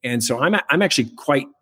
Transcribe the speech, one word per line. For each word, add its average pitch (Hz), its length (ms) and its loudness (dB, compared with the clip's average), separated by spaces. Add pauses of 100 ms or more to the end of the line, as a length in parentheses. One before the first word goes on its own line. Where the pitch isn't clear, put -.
And 123 200 -4
so 120 160 -2
I'm, 180 160 2 (160)
I'm 170 100 4
actually 123 300 0
quite 139 340 -2 (160)